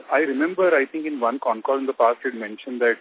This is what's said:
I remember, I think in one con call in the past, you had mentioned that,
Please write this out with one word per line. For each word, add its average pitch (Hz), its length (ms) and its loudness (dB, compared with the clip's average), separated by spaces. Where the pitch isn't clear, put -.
I 139 80 2
remember, 165 560 2
I 139 100 4
think 156 200 -6
in 147 140 -6
one 120 200 0
con 110 220 -2
call 135 160 0
in 135 80 -4
the 131 80 -2
past, 120 300 4
you 131 80 -4
had 117 80 -8
mentioned 110 420 -10
that, 117 200 2